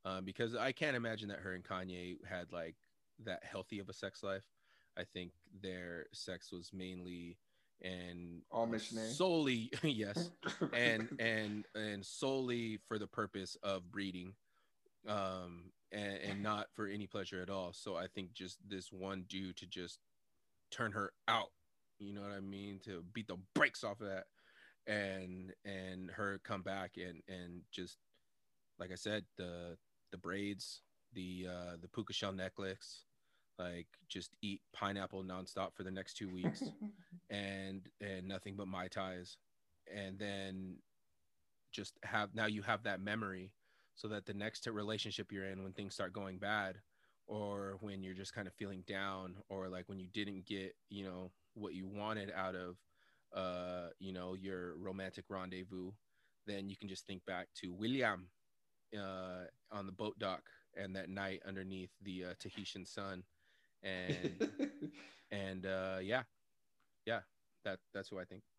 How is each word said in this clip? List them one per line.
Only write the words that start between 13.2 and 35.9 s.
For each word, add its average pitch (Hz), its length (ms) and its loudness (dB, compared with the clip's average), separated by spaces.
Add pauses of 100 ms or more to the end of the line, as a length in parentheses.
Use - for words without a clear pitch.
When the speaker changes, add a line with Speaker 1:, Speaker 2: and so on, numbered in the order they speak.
Speaker 1:
of 95 280 2
breeding, 95 440 0 (720)
um, 92 640 2 (200)
and, 101 260 0
and 101 260 0
not 104 300 4
for 104 140 0
any 101 200 0
pleasure 95 340 -2
at 90 80 -2
all. 95 240 0
So 95 220 -2
I 92 120 2
think 92 260 -4
just 92 340 -6
this 95 240 -4
one 95 360 -2
dude 95 300 -2
to 92 100 -8
just 87 320 -6 (720)
turn 113 220 2
her 101 200 0 (140)
out, 113 240 6 (480)
you 101 140 -6
know 101 80 -4
what 101 100 -4
I 98 80 -4
mean, 98 420 -4
to 90 220 -6 (100)
beat 113 140 -4
the 92 100 -2 (180)
brakes 147 280 8
off 104 180 -2
of 104 60 -2
that, 95 180 -2 (600)
and, 95 680 0 (120)
and 92 460 -4
her 98 320 0
come 95 200 0
back 95 340 -2
and, 90 300 -6
and 87 440 -6
just, - 280 -6 (800)
like 90 120 -4
I 90 40 -4
said, 104 300 0 (120)
the, 87 400 -4 (340)
the 95 60 -8
braids, 98 640 0 (320)
the, 92 360 -2
uh, 87 320 -4
the 90 60 -10
puka 104 260 -2
shell 98 200 2
necklace, 95 720 -2 (540)
like, 87 280 -2 (220)
just - 320 -6
eat 98 200 -2 (120)
pineapple 98 500 2
nonstop 92 520 -2
for 101 80 -4
the 95 80 0